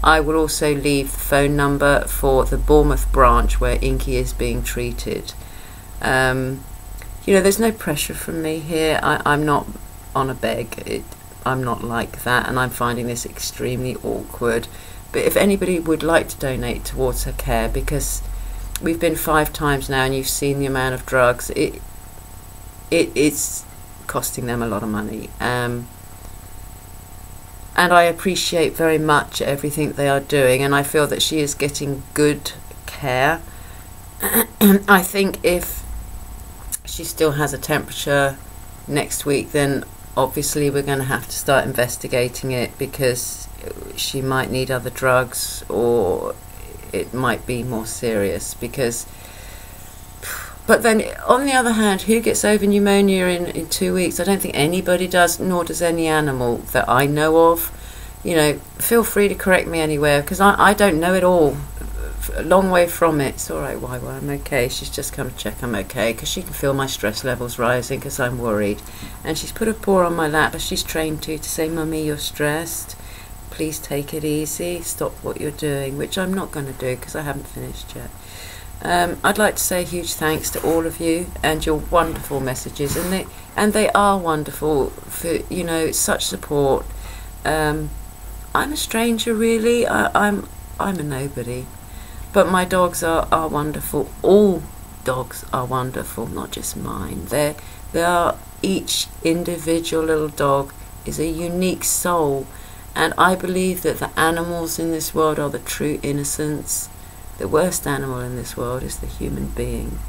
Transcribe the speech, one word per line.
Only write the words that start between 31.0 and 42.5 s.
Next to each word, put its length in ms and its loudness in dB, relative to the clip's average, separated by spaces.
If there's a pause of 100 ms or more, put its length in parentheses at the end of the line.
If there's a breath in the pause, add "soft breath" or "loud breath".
that 160 0
she 160 0
is 160 0
getting 480 -2 (100)
good 380 2 (340)
care. 560 0 (400 loud breath)
<clears throat> 400 -14
I 800 6
think 400 0
if 420 0 (1000)
she 180 -8
still 280 2
has 220 0
a 40 -6
temperature 800 0 (500)
next 380 -2
week, 260 0
then 320 2 (320)
obviously 540 2
we're 140 0
gonna 220 0
have 200 -2
to 100 -8
start 300 4
investigating 840 -2